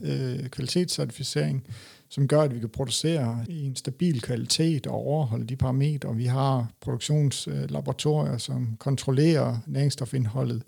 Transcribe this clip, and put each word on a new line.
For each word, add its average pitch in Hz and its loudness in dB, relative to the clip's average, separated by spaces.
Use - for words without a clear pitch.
øh, 135 -2
kvalitetscertificering, 143 -2
som 139 2
gør, 147 6
at 139 2
vi 117 -6
kan 113 -4
producere 123 0
i 156 -4
en 131 -4
stabil 143 0
kvalitet 127 0
og 127 -4
overholde 120 0
de 123 -6
parametre. 131 0
Vi 117 0
har 127 2
produktionslaboratorier, 139 0
som 123 -2
kontrollerer 135 2
næringsstofindholdet 131 0